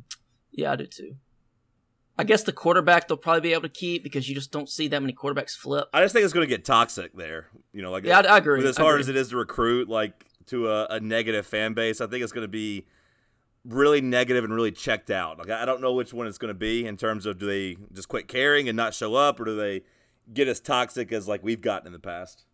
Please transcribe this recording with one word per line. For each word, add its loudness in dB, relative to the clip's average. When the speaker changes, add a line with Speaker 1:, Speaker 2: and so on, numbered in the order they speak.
Speaker 1:
Yeah, -2
I 0
do -8
too. -16
I -2
guess 4
the -2
quarterback 4
they'll -2
probably 2
be 0
able 2
to -8
keep -6
because -6
you -8
just -10
don't -8
see -4
that -2
many -4
quarterbacks -6
flip. -4
Speaker 2:
I 6
just 4
think 4
it's 0
gonna 4
get -2
toxic 2
there. -12
You -14
know, -8
like, -6
Speaker 1:
Yeah, 8
I, 6
I 10
agree. 4
Speaker 2:
with 2
as 2
Speaker 1:
I 4
Speaker 2:
hard 8
Speaker 1:
agree. 2
Speaker 2:
as -2
it -2
is 0
to -6
recruit, 0
like, -4
to -2
a, 0
a -6
negative -2
fan -2
base, -2
I -2
think -6
it's -8
gonna -8
be -6
really 6
negative 2
and -4
really 0
checked -4
out. -4
Like, -12
I, -4
I -4
don't -2
know 0
which -2
one -8
it's -10
gonna -8
be -2
in -8
terms -2
of -6
do -6
they -4
just -14
quit -6
caring 2
and -4
not -2
show -4
up, 2
or -10
do -4
they -4
get 0
as -4
toxic -2
as, -4
like, -4
we've -4
gotten -4
in -16
the -18
past? -14